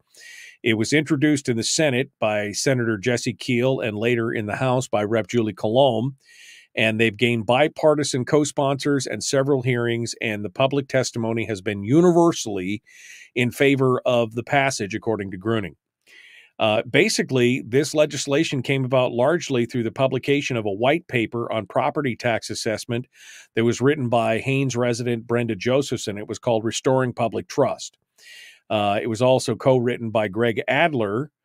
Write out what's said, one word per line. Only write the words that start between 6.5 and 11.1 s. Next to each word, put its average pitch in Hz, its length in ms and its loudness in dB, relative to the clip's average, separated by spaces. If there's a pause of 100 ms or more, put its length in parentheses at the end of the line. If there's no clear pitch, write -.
And 110 240 2
they've 113 160 4
gained 117 300 0
bipartisan 147 800 2
co-sponsors 143 800 0
and 113 160 -8
several 139 380 0
hearings, 120 640 0
and 107 200 -4
the 104 60 -6
public 135 400 0
testimony 113 560 -2